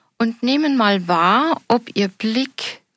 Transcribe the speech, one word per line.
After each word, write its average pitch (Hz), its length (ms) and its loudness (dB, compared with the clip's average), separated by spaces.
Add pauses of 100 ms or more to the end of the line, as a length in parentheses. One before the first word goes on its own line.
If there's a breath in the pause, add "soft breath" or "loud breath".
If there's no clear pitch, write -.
(160 soft breath)
und 226 260 -4
nehmen 277 360 0
mal 202 280 2
wahr, 190 640 2
ob 233 260 -2
Ihr 202 140 0
Blick 226 720 -6 (160)